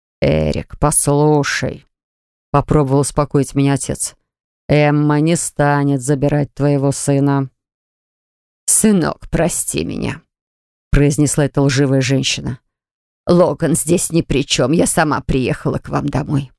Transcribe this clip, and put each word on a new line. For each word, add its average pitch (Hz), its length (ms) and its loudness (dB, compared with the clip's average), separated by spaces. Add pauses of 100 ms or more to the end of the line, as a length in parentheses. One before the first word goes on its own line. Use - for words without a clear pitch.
(220)
«Эрик, 76 560 -2
послушай», 143 1080 -2 (680)
попробовал 143 480 2
успокоить 143 560 -2
меня 139 200 2
отец. - 400 -6 (520)
«Эмма 147 520 2
не 165 160 2
станет 143 680 0
забирать 143 520 0
твоего 139 380 0
сына». 139 580 0 (1160)
«Сынок, 185 640 0
прости - 560 -2
меня», - 360 -8 (720)
произнесла 143 540 2
эта 139 160 -2
лживая 135 400 2
женщина. 131 580 -2 (680)
«Логан 170 480 2
здесь - 360 -2
ни 165 100 2
при - 220 -2
чём. 131 280 0
Я 175 160 2
сама 156 340 0
приехала - 560 -2
к - 120 -10
вам 143 180 -4
домой. 143 520 -4